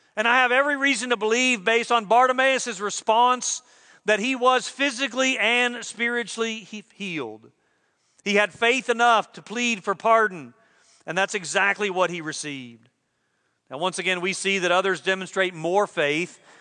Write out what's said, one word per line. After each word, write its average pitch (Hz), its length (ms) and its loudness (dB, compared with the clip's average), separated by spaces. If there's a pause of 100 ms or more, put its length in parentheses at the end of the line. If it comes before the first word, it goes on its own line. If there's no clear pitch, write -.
(160)
And 214 120 0
I 247 140 6
have 240 100 4
every 285 240 2
reason 262 340 0
to 240 80 2
believe, 226 460 2
based 226 280 2
on 226 140 2
Bartimaeus' 254 760 2
response, 233 840 0 (400)
that 208 160 2
he 262 160 -2
was 247 320 2
physically 262 680 -2
and 240 460 0
spiritually 226 760 -4
he-, 202 240 -16 (100)
healed. 120 580 -10 (720)
He 202 120 0
had 202 180 2
faith 240 360 0
enough 233 440 2
to 170 80 -18
plead 233 420 -4
for 196 120 -2
pardon, 196 580 0 (520)
and 165 120 -6
that's 196 160 0
exactly 196 560 -2
what 180 200 0
he 175 120 -8
received. 135 680 -12 (800)
Now, 131 120 -10
once 180 180 -4
again, 185 240 -2
we 190 120 -2
see 196 260 -2
that 175 120 2
others 185 300 0
demonstrate 190 540 -2
more 175 320 0
faith 156 520 -2 (220)